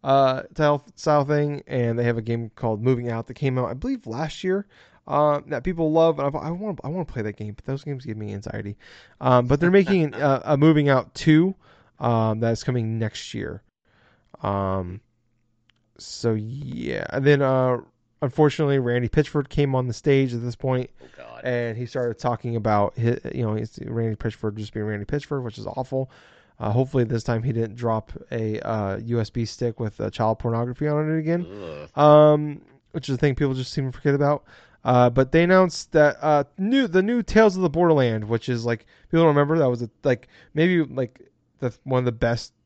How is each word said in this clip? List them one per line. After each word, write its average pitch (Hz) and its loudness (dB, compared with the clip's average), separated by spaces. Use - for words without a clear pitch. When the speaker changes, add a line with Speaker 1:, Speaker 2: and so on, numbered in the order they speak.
Speaker 1:
uh, 135 2
style, 147 0
style 147 2
thing. 147 -2
And 120 -2
they 120 0
have 117 0
a 117 -4
game 117 -4
called 110 -4
Moving 120 0
Out 113 -6
that - -16
came 127 -2
out, 123 -2
I 101 -8
believe, 233 -8
last 139 -8
year, 190 -2
uh, 147 2
that 131 -6
people 165 -2
love. 160 4
And 143 -2
I, - -6
I 156 -6
want, 190 -8
I - -10
wanna 165 -6
play - -8
that 104 -6
game, 104 -12
but - -20
those 135 -6
games 139 -10
give 107 -10
me 104 -10
anxiety. 104 -10
Um, 123 4
but 143 2
they're 175 2
making, 180 2
Speaker 2:
<laughs> - -12
Speaker 1:
uh, 135 0
a 147 2
Moving 151 4
Out 131 2
two, 165 4
um, 113 0
that's 113 -2
coming 113 -2
next - -6
year. - -10
Um, 95 -4
so - -4
yeah, 113 -8
and 135 -2
then, 143 6
uh, 131 2
unfortunately, 139 2
Randy 120 0
Pitchford 147 0
came 139 0
on 127 0
the 117 -4
stage 135 2
at 117 -6
this 120 -6
point, 127 -4
Speaker 2:
Oh, - -20
God. 117 -18
Speaker 1:
and 120 -4
he 123 -8
started 120 -4
talking 120 -4
about 104 0
hi-, 117 0
you 123 -4
know, 107 -2
he's, 113 -8
Randy 113 -4
Pitchford 107 -6
just 107 -10
being 107 -6
Randy 104 -8
Pitchford, 143 -6
which 110 -12
is 107 -12
awful. 131 -6
Uh, 113 -4
hopefully 127 2
this 113 -2
time 117 -2
he 135 -2
didn't 113 -4
drop 113 -4
a, 110 -4
uh, 101 -4
U 117 -4
S 107 -2
B 117 -4
stick 120 -6
with, 110 -6
uh, 104 -4
child 110 0
pornography 120 -2
on 151 -2
it 160 0
again, 170 -2
Speaker 2:
Ugh. - -10
Speaker 1:
um, 151 8
which - -10
is 135 -2
a - 0
thing 139 2
people 135 0
just 131 -6
seem 135 -4
to - -14
forget 143 0
about. 143 0
Uh, 123 6
but 131 2
they 165 6
announced 185 2
that, 151 6
uh, 147 2
new, 233 2
the 185 2
new 233 0
Tales 208 4
of 185 -4
the 175 2
Borderland, 135 2
which 110 -4
is, 117 -4
like, 117 -4
people 165 2
don't 165 6
remember, 147 2
that 135 2
was 120 -2
a, 113 -8
like, 127 0
maybe, 170 2
like, 127 -8
the, 123 -4
one 127 0
of 123 0
the 123 0
best 117 -2